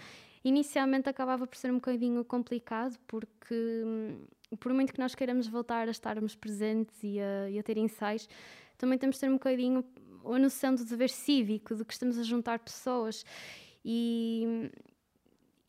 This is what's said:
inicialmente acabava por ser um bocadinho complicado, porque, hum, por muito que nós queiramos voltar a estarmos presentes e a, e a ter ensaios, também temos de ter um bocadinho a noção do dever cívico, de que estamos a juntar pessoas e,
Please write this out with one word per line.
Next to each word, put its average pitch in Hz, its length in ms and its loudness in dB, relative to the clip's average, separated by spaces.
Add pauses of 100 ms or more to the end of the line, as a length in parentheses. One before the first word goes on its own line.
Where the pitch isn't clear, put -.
(440)
inicialmente 269 680 4
acabava 254 380 -2
por - 100 -16
ser 254 140 -2
um 254 40 2
bocadinho 240 480 0
complicado, 240 760 -4 (100)
porque, 226 760 -4
hum, 220 400 -6 (340)
por 254 140 0
muito 269 200 2
que - 60 -6
nós 254 160 -2
queiramos 247 320 0
voltar 233 400 -2
a 233 40 -2
estarmos 214 440 -4
presentes 214 680 -2
e 202 160 -2
a, 196 300 -2
e 202 80 -2
a 208 60 -2
ter 220 140 -2
ensaios, 214 520 0 (480)
também 254 200 4
temos 269 180 2
de - 60 -6
ter 269 80 2
um 269 40 6
bocadinho 254 500 2 (420)
a 233 140 2
noção 269 360 4
do 240 100 -2
dever 233 240 2
cívico, 220 680 2
de 220 80 -4
que 226 100 -10
estamos 247 240 0
a 233 60 -2
juntar 233 360 0
pessoas 233 680 -4 (580)
e, 226 880 0 (1000)